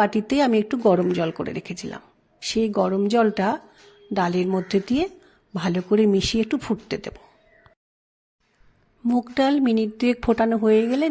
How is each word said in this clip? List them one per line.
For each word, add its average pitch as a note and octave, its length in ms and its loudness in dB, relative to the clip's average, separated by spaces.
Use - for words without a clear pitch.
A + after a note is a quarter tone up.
বাটিতে G#3 340 0
আমি A#3 160 2
একটু G#3+ 120 -4
গরম F3+ 220 4
জল E3 200 -2
করে D#3 200 -6
রেখেছিলাম, - 440 -12
সেই A3 260 -2
গরম F#3+ 240 0
জলটা G#3+ 360 2
ডালের F3+ 380 0
মধ্যে F#3 240 -2
দিয়ে C#4+ 160 0
ভালো F3+ 340 -2
করে G#3+ 140 4
মিশিয়ে G3 300 0
একটু A3 200 -4
ফুটতে - 400 -6
দেব। - 120 -12
মুগ A#3+ 220 0
ডাল C4+ 160 2
মিনিট A3 320 0
দুয়েক A#3+ 260 0
ফোটানো A3+ 400 2
হয়ে A3 260 6
গেলে C#4+ 200 0